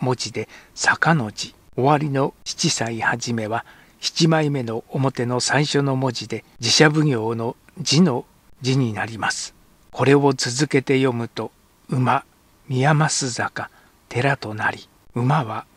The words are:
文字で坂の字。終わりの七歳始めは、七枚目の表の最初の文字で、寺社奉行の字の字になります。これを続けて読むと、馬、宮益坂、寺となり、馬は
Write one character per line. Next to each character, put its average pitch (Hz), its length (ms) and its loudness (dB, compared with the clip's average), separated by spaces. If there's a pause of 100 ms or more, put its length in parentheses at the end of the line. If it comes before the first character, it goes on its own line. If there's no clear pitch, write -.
文 127 160 0
字 110 160 -8
で 110 160 -8 (260)
坂 - 380 2
の 120 180 0
字。 - 240 -12 (200)
終 123 100 0
わ 147 140 4
り 151 100 -2
の 139 240 0 (120)
七 - 260 -2
歳 113 320 -4
始 120 320 -2
め 110 120 -4
は、 110 200 -4 (320)
七 - 300 0
枚 156 220 4
目 139 120 -2
の 113 260 -6
表 131 380 -2
の 123 140 0
最 143 240 2
初 143 180 0
の 135 140 0
文 131 160 -2
字 110 160 -8
で、 107 160 -8 (160)
寺 117 100 -2
社 151 200 6
奉 151 140 2
行 117 300 0
の 113 220 -4 (240)
字 143 220 4
の 143 220 2 (360)
字 131 160 0
に 123 160 0
な 92 120 -6
り 110 140 -10
ま 95 120 -4
す。 - 240 -8 (360)
こ - 140 -2
れ 139 100 6
を 143 200 6
続 127 340 -2
け 135 140 2
て 135 160 2
読 131 140 2
む 117 160 -4
と、 - 220 -8 (380)
馬、 131 360 0 (440)
宮 135 240 2
益 147 380 0
坂、 104 400 -8 (380)
寺 135 280 -2
と 107 180 -10
な 107 160 -4
り、 - 180 -12 (260)
馬 131 300 0
は 110 220 -10 (100)